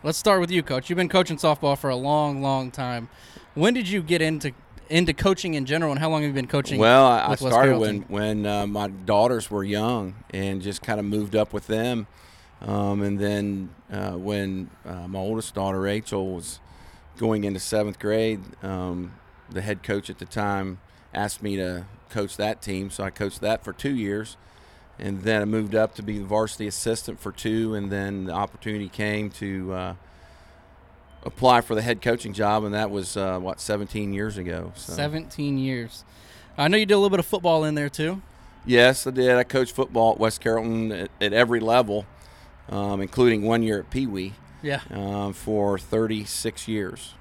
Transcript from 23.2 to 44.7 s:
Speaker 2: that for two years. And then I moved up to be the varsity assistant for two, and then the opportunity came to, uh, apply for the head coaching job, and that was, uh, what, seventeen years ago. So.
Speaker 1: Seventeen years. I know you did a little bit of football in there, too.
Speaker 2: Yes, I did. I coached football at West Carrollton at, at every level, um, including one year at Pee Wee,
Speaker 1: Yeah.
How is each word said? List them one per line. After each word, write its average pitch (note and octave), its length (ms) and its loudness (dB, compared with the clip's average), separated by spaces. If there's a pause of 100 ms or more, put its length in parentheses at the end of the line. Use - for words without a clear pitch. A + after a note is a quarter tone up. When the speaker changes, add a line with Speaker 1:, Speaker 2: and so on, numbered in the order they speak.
Speaker 2:
that G#2 240 0
for G2+ 80 -10
two C#3 220 -4
years. G#2+ 420 -4 (640)
And G2 240 -6
then G#2+ 200 2
I - 20 2
moved G#2+ 300 -2
up A2 200 2
to - 80 -12
be G#2 160 -6
the G2+ 60 -8
varsity G#2+ 420 -2
assistant - 540 -4
for G2+ 100 -8
two, A2 440 -2
and G2+ 160 -4
then G2 340 -4
the F#2 80 -6
opportunity G2+ 560 -6
came G#2 420 -2
to, F#2+ 420 -6
uh, F#2 220 -6 (1300)
apply B2 360 4
for A#2 140 -4
the A2 80 0
head A#2 200 -2
coaching A2+ 300 -2
job, G#2 320 0
and G#2 100 -4
that G#2+ 160 -2
was, G2 260 -6
uh, F#2+ 220 -2
what, F#2 220 -8
seventeen G#2 520 -4
years G#2 260 -4
ago. F2 380 -8
So. - 160 -14
Speaker 1:
Seventeen D3 640 -4
years. C3 460 -4 (520)
I C#3+ 120 2
know G3 80 4
you G#3+ 100 4
did G3+ 80 6
a - 20 8
little G3+ 140 4
bit F#3+ 100 4
of D#3+ 60 -2
football E3+ 380 2
in D3+ 100 -2
there, D3 140 -2
too. E3 340 -4 (440)
Speaker 2:
Yes, B2 400 8
I C3 40 0
did. B2+ 260 6
I B2 80 4
coached C3 300 0
football A2+ 380 2
at - 60 -2
West A2 220 0
Carrollton A2+ 520 0
at, F#2+ 180 -6 (100)
at G2+ 120 2
every A#2 280 4
level, A2 460 2 (600)
um, G2+ 320 -2
including A2+ 420 4
one A2+ 200 2
year A2 160 0
at - 120 -10
Pee C3 160 -2
Wee, G2 280 -6 (280)
Speaker 1:
Yeah. C#3 180 -4 (100)